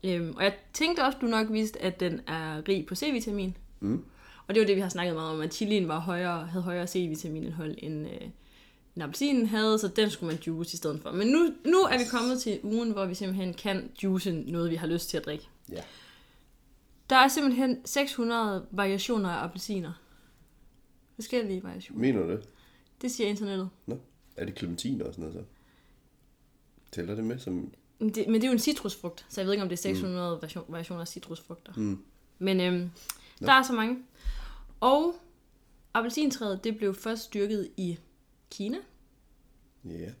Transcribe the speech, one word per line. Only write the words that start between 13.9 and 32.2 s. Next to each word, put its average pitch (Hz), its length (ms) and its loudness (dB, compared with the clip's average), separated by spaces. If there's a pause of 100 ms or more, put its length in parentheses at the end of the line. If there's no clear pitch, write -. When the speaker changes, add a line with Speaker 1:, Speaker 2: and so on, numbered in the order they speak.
Speaker 2:
juice 190 300 2
noget, 170 380 -2
vi 165 60 0
har 160 100 -4
lyst 170 220 -2
til - 80 -4
at 147 80 -4
drikke. 151 240 -8 (240)
Speaker 1:
Ja. 85 100 -10 (1300)
Speaker 2:
Der 262 60 8
er 262 120 12
simpelthen 262 580 2
seks 277 280 0
hundrede 226 560 0
variationer 196 600 0
af 156 140 -4
appelsiner. 175 480 -6 (1200)
Forskellige 220 480 -2
variationer. 180 380 -10
Speaker 1:
Mener 117 220 4
du 82 80 -2
det? - 180 -4 (540)
Speaker 2:
Det 254 80 -2
siger 226 180 0
internettet. 196 420 -4 (160)
Speaker 1:
Nå. 123 120 -6 (380)
Er 104 80 -6
det 98 140 -8
clementiner 90 460 -4
og - 100 -6
sådan 78 160 -8
noget 85 40 -12 (100)
så? - 0 - (1500)
Tæller 92 220 -4
det 110 100 -4
med 117 140 -2
som - 340 -6 (260)
Speaker 2:
Men 214 160 2
det, 220 120 0
men 226 80 2
det 220 100 4
er 262 40 2
jo 262 40 4
en 233 60 4
citrusfrugt, - 680 -2
så - 120 -8
jeg 185 60 0
ved 196 60 2
ikke, 202 100 2
om 185 60 -2
det 175 160 -4
er 196 60 0
Speaker 1:
Mm. 190 40 2
Speaker 2:
seks 190 60 -2
hundrede 180 300 -2 (120)
variation-, 165 300 -10
variationer 170 280 -8
af 165 80 -8
citrusfrugter. - 680 -14
Speaker 1:
Mm. 101 280 -4 (340)